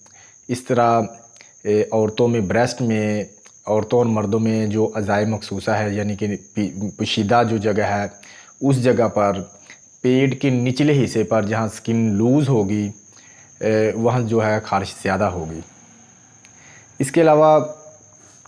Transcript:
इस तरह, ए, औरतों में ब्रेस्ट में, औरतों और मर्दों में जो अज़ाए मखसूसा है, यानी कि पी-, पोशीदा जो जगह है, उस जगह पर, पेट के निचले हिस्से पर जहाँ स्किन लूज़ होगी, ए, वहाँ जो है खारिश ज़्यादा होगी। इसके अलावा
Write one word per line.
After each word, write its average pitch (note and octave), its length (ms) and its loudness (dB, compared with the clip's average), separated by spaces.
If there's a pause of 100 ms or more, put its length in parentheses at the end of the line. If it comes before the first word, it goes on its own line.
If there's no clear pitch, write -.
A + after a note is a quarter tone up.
(480)
इस B2 180 -6
तरह, A#2 420 2 (580)
ए, G#2 160 2 (100)
औरतों A2 360 2
में A2+ 200 0
ब्रेस्ट A#2 320 0
में, G#2+ 480 -2 (400)
औरतों G#2+ 320 0
और A#2+ 60 2
मर्दों A2 320 0
में A2 320 0
जो A2 160 2
अज़ाए G#2 380 -2
मखसूसा G#2+ 500 -4
है, G#2 220 -2
यानी G#2 200 -4
कि G#2 100 -4
पी-, G2+ 460 -4 (260)
पोशीदा A2 440 2
जो A2+ 160 0
जगह G#2 280 0
है, G2+ 240 -4 (520)
उस C3+ 140 2
जगह A#2 320 2
पर, G2+ 320 0 (640)
पेट C3 360 2
के C#3+ 100 2
निचले B2+ 420 0
हिस्से A#2 320 0
पर A2 200 0
जहाँ A2 240 -2
स्किन A2+ 440 -2
लूज़ B2 360 2
होगी, G#2 360 0 (800)
ए, A2 340 2
वहाँ A#2 260 0
जो A2+ 180 0
है G#2+ 200 0
खारिश F#2+ 420 -4
ज़्यादा G2 240 0
होगी। E2 360 -6 (1400)
इसके D#3+ 200 0
अलावा D#3 380 6 (880)